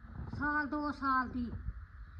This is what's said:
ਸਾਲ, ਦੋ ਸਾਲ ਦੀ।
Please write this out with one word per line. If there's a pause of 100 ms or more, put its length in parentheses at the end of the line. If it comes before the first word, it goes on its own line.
(380)
ਸਾਲ,
ਦੋ
ਸਾਲ
ਦੀ। (680)